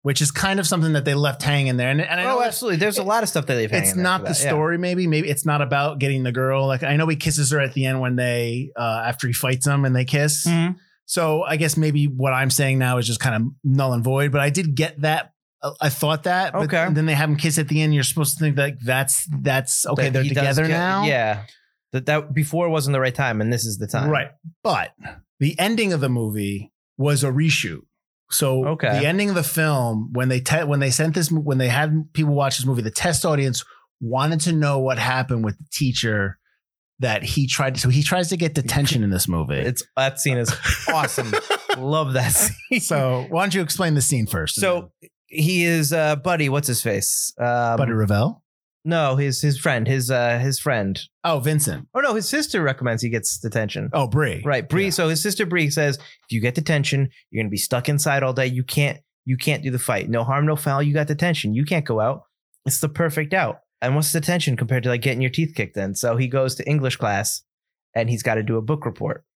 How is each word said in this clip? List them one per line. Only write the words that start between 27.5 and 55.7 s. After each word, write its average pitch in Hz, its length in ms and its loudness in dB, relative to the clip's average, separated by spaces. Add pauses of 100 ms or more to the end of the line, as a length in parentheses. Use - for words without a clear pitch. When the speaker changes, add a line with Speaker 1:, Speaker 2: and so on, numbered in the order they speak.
Speaker 1:
So 131 380 2
Speaker 2:
Okay. 135 300 0
Speaker 1:
the 110 60 2
ending 202 240 2
of 190 60 0
the 165 80 2
film, 131 680 0
when 127 160 2
they 127 100 2
te-, 156 240 0
when 143 160 0
they 135 100 2
sent 156 240 2
this, 170 180 0
when 147 280 0
they 123 100 2
had 156 420 0
people 151 220 2
watch 139 240 0
this 127 80 -4
movie, 123 160 2
the 110 80 -2
test 165 340 0
audience 139 400 0 (380)
wanted 135 400 0
to 170 100 0
know 147 280 2
what 131 180 0
happened 123 480 0
with 104 140 -4
the - 120 -18
teacher 107 680 0 (600)
that 113 220 0
he - 240 0
tried 131 300 -2
to, 113 60 -4
so 127 80 2
he 139 120 4
tries 180 280 0
to 185 80 -2
get 160 180 -2
detention 131 480 0
in 101 80 2
this 92 160 0
movie. 80 320 0
Speaker 2:
It's, 120 240 -4 (120)
that 135 240 0
scene 131 200 0
is 117 120 0 (220)
Speaker 1:
<laughs> - 160 -4
Speaker 2:
awesome. - 440 -2 (440)
Love 143 360 -2
that 117 180 2
scene. - 480 -2
Speaker 1:
So 127 500 0
why 170 140 0
don't 190 100 0
you 190 80 0
explain 160 320 0
the 139 80 2
scene 120 240 2
first? 80 340 -4
Speaker 2:
So 101 320 -2 (360)
he 170 360 2
is, 160 300 2
uh, 151 220 2
Buddy, 151 340 0
what's 143 180 0
his 117 140 0
face? - 560 -2
Um, 120 400 0
Speaker 1:
Buddy 123 140 0
Revell? 110 500 0 (440)
Speaker 2:
No, 156 300 2
his, 139 260 0
his 143 160 2
friend, 120 300 0
his, 131 240 0
uh, 120 260 2
his 131 220 0
friend. 104 380 0 (260)
Speaker 1:
Oh, 160 160 0
Vincent. 143 560 -2
Speaker 2:
Oh, 254 60 0
no, 269 120 2
his 214 160 -2
sister 294 320 -2
recommends 127 400 -2
he 120 80 -2
gets 113 300 -4
detention. 104 540 -4
Speaker 1:
Oh, 139 140 0
Bree. 113 380 0
Speaker 2:
Right, 139 240 -2
Bree. 190 160 2
Speaker 1:
Yeah. 190 60 0
Speaker 2:
So 165 180 0
his 160 120 0
sister 202 240 -2
Bree 165 260 0